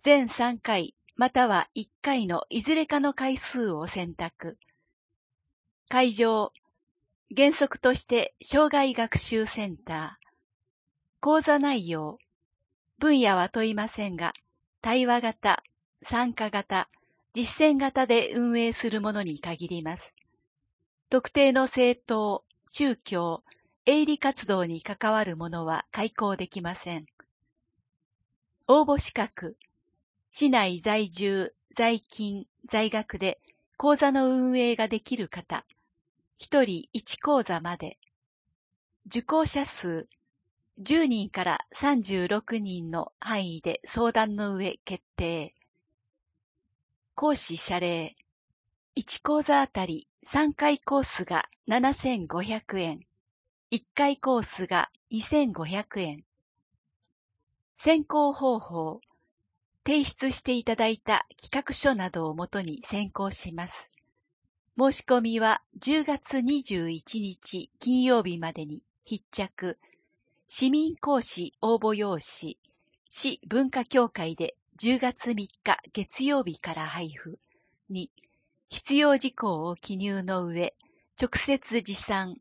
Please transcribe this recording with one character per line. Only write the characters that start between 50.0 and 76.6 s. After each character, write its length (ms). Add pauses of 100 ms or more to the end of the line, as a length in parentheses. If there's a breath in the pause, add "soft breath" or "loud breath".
三 300
回 260
コ 200
ー 40
ス 200
が 240 (200)
七 260
千 320
五 160
百 380
円、 260 (680)
一 140 (100)
回 220
コ 220
ー 40
ス 240
が 240 (180)
二 120
千 320
五 120
百 360
円。 240 (1500)
選 260
考 300
方 260
法、 400 (840)
提 180
出 280
し 100
て 120
い 120
た 100
だ 120
い 100
た 280 (160)
企 260
画 60
書 220
な 140
ど 200
を 60
も 120
と 140
に 220
選 280
考 200
し 220
ま 160
す。 220 (880)
申 140
し 160
込 140
み 180
は 220 (160)
十 260
月 380
二 220
十 260
一 320
日 580
金 240
曜 200
日 140
ま 140
で 140
に 180 (220)
必 260
着。 480 (680)
市 220
民 260
講 260
師 380
応 180
募 180
用 240
紙、 400 (500)
市 380
文 240
化 120
協 260
会 260
で 200 (200)
十 240
月 340
三 140 (160)
日 160 (120)
月 320
曜 200
日 160
か 160